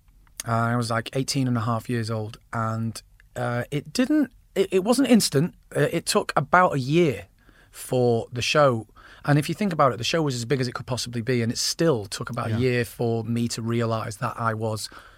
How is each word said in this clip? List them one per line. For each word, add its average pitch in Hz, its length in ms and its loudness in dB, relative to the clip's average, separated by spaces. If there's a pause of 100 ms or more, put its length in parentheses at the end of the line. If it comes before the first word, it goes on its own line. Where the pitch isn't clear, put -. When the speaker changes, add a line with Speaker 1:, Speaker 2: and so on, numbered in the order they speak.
(480)
Speaker 1:
Uh, 113 40 -2
I 117 260 2
was, 117 120 -2
like, 113 240 -2
eighteen 135 340 -2
and 123 100 2
a 110 40 0
half 113 280 -2
years 117 200 -2
old, 110 280 -6 (160)
and, 113 480 -4 (340)
uh, 120 360 -2
it 147 200 -6
didn't, 285 400 2 (240)
it, 190 160 2
it 185 120 2
wasn't 247 260 2
instant. 180 460 4 (200)
Uh, 143 60 2 (100)
it 170 140 -4
took - 320 0
about 180 380 4
a 139 40 0
year 131 460 2 (460)
for 120 600 0
the 120 100 -6
show. 127 460 4 (380)
And 147 120 4
if 151 120 0
you 165 60 -2
think 202 180 -2
about 147 180 4
it, 104 60 -6
the 120 60 -8
show 165 180 0
was 139 140 0
as 117 100 -6
big 131 160 0
as 123 60 -2
it 120 60 -8
could - 120 -10
possibly 120 360 -6
be, 120 200 0
and 113 100 0
it - 60 -4
still 139 480 0
took - 240 -10
about 117 220 -6
Speaker 2:
Yeah. 110 60 0
Speaker 1:
a - 20 0
year 123 260 2
for 117 400 -2
me 117 240 -2
to - 120 -6
realise 113 560 -2
that 117 220 -4
I 113 140 0
was, 110 360 -4 (280)